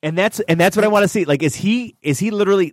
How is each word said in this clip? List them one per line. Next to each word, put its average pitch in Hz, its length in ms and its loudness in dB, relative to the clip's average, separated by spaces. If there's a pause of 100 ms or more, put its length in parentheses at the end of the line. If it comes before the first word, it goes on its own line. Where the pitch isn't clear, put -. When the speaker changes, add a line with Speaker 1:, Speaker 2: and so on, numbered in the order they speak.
Speaker 1:
And 156 140 -4
that's, 202 240 -2
and 165 200 0
that's 190 160 2
what 214 80 2
I - 20 2
Speaker 2:
And 214 60 2
Speaker 1:
wanna 202 160 4
see. 202 160 0
Like, 143 180 0
is 156 140 0
he, 226 440 -4
is 143 200 -4
he 214 100 -2
literally, 196 420 0